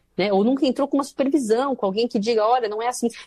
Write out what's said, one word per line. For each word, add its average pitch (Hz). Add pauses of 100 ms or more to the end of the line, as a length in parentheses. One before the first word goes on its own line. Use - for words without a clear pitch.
(160)
né? 196
Ou 196
nunca 269
entrou 269
com 277
uma 277
supervisão, 269
com -
alguém 202
que 240
diga, 214
"Olha, 233
não 214
é 233
assim." 247 (180)